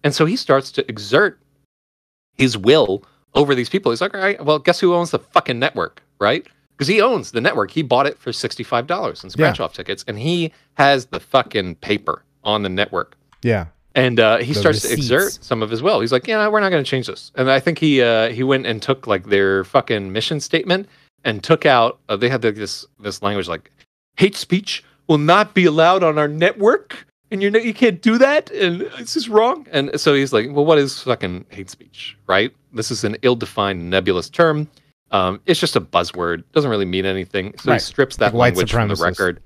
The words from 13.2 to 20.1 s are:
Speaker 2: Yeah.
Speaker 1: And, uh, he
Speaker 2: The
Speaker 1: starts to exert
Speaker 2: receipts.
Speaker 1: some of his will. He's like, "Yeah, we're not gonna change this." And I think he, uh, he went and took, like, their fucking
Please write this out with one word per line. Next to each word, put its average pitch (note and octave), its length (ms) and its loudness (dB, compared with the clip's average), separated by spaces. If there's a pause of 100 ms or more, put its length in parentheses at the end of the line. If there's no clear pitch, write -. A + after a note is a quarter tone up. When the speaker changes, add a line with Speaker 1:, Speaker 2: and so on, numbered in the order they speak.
Speaker 2:
Yeah. G#2 260 0 (260)
Speaker 1:
And, B2+ 260 2
uh, A2+ 200 6
he A#2+ 120 -4
Speaker 2:
The - 80 -2
Speaker 1:
starts D3+ 220 2
to - 100 -4
exert C#3 340 0
Speaker 2:
receipts. - 220 -10
Speaker 1:
some A2+ 160 -2
of G#2+ 60 -6
his A2+ 120 -6
will. E3+ 200 2
He's A#2 100 -2
like, B2+ 160 0
"Yeah, G#3+ 220 0
we're G#3+ 100 2
not G3 100 0
gonna D#3+ 140 0
change C3 240 -4
this." - 280 -14
And C3 140 0
I C3+ 120 4
think E3 180 -2
he, D3 220 4
uh, A2+ 280 2
he A#2+ 140 -4
went C3+ 220 0
and A2 160 -4
took, - 260 -4
like, G2+ 220 0
their G2 340 2
fucking G#2 480 -2